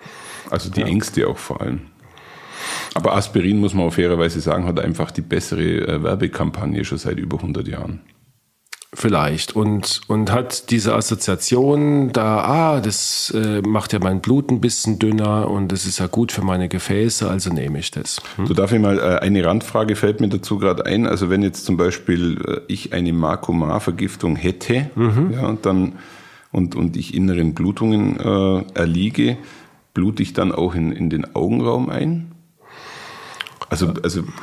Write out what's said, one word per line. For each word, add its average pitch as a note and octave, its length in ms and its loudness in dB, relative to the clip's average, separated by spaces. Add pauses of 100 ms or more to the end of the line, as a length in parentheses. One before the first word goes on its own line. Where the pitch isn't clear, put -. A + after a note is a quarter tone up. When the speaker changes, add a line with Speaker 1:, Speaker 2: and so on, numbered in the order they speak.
(500)
Speaker 1:
Also - 180 -4
die F#2+ 120 -4
Speaker 2:
Ja. - 80 -2
Speaker 1:
Ängste E2+ 400 0
auch - 100 -4
vor - 220 -8
allem. B1+ 220 -4 (1120)
Aber - 220 2
Aspirin, G2+ 420 2
muss G2 160 2
man F2 140 2
auch E2 60 -4
fairerweise E2+ 460 2
sagen, E2 260 0
hat E2+ 120 0
einfach E2 320 -2
die - 100 -6
bessere, F2 420 -2
äh, E2 420 0
Werbekampagne E2 800 -2
schon - 120 -6
seit - 220 -4
über - 240 -4
hundert - 240 -4
Jahren. - 340 -8 (920)
Speaker 2:
Vielleicht. D#2+ 640 0
Und, G#2 500 0
und G#2+ 240 0
hat - 400 -2
diese A2+ 240 2
Assoziation C3 1160 2
da, A2 320 2
„Ah, D3+ 360 2
das, - 540 -2
äh, G#2+ 280 0
macht G#2 300 0
ja G#2+ 60 2
mein F#2 220 0
Blut C3+ 320 2
ein A#2 80 2
bisschen A2+ 400 0
dünner G#2+ 500 2
und G2 220 0
das F#2 140 -2
ist F#2+ 120 -4
ja F#2+ 80 0
gut A2+ 240 0
für - 120 -4
meine F#2 260 0
Gefäße, G2+ 600 0
also F2+ 240 -2
nehme D2 280 -2
ich - 100 -6
das.“ - 320 -8 (140)
Hm? F#2+ 100 -2
Speaker 1:
Du, - 80 0
darf G2+ 180 2
ich A2+ 60 6
mal, G2+ 220 4
äh, F2 180 4
eine F#2+ 260 4
Randfrage G#2+ 520 2
fällt G#2 240 2
mir A2 80 4
dazu G2+ 320 -2
grad F#2+ 260 2
ein. G#2+ 220 2
Also F2 200 0
wenn G2 140 4
jetzt F#2+ 220 -2
zum F2+ 120 2
Beispiel, F2 680 2
äh, - 260 -4
ich - 200 -8
eine F2 200 0
Makoma-Vergiftung E2+ 1200 0
hätte, A#2 580 0
Speaker 2:
Mhm. A#2+ 380 2
Speaker 1:
ja, C3 140 -2
und A2 200 -2
dann, F#2+ 280 2 (580)
und, F2+ 240 0
und E2+ 200 0
ich - 160 -6
inneren F2 420 2
Blutungen, G#2 680 0
äh, G2 440 2 (100)
erliege, G2 640 2 (580)
blute G2 280 2
ich F#2+ 100 -6
dann F2+ 200 0
auch F2 240 0
in, E2 160 0
in E2 180 -2
den - 240 -4
Augenraum A#2+ 560 0
ein? E3 400 -2 (1400)
Also, E2 220 2 (120)
also E2+ 180 -2 (200)